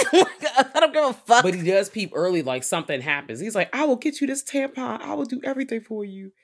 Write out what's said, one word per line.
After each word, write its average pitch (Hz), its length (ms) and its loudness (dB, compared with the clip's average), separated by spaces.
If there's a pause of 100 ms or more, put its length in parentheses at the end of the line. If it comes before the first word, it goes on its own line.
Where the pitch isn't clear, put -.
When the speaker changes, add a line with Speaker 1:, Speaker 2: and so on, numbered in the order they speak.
Speaker 1:
<laughs> - 80 0
Like, 269 640 4
"I 302 60 4
don't 311 120 6
give 302 120 4
a 254 80 0
fuck." 240 300 2
Speaker 2:
But 185 120 2
he 175 80 -6
does 190 260 2
peep 202 240 -6
early, 175 280 0
like, 127 240 -4
something 160 340 -2
happens. 139 400 -4
He's 214 160 -8
like, 180 180 0
"I 277 120 0
will 269 100 4
get 294 240 -4
you 285 80 0
this 269 160 -4
tampon. 262 580 -4
I 294 120 -6
will 294 100 -2
do 247 220 -6
everything 269 340 -4
for 214 240 -8
you." 190 300 -12 (100)